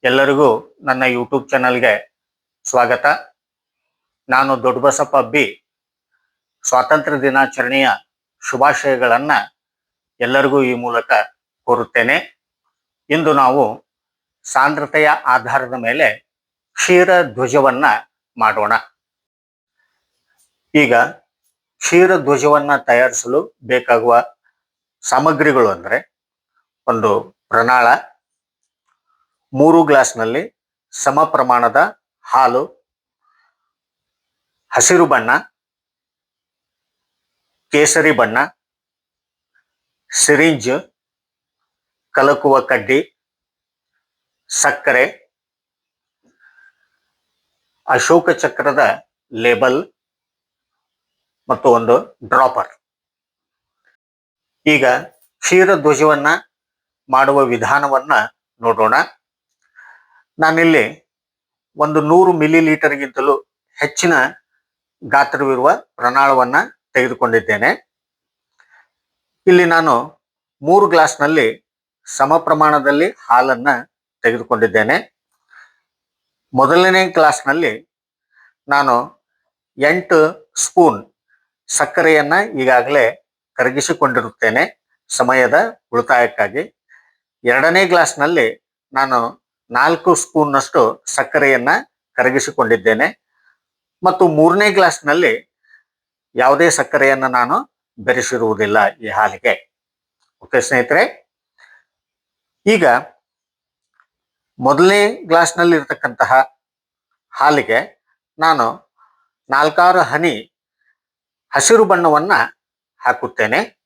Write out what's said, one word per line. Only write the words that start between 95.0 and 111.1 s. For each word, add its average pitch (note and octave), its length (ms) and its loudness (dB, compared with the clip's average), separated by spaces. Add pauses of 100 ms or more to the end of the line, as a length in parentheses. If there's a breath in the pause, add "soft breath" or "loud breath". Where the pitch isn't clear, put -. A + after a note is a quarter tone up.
ಯಾವುದೇ C#3+ 360 2
ಸಕ್ಕರೆಯನ್ನ C3+ 560 0
ನಾನು B2+ 540 -4 (180)
ಬೆರೆಸಿರುವುದಿಲ್ಲ A2 1000 -2
ಈ A2 120 -14
ಹಾಲಿಗೆ. G#2 640 -4 (680)
ಓಕೆ - 200 -2
ಸ್ನೇಹಿತರೆ, C#3 720 -2 (1400 soft breath)
ಈಗ G3 200 2 (1700)
ಮೊದಲನೇ F#3+ 640 2
ಗ್ಲಾಸ್‌ನಲ್ಲಿ E3+ 540 2
ಇರ್ತಕ್ಕಂತಹ B2+ 840 -2 (720)
ಹಾಲಿಗೆ C3+ 720 -2 (340)
ನಾನು D3 560 -2 (560)
ನಾಲ್ಕಾರು F3 500 2
ಹನಿ D3+ 540 -4 (1000)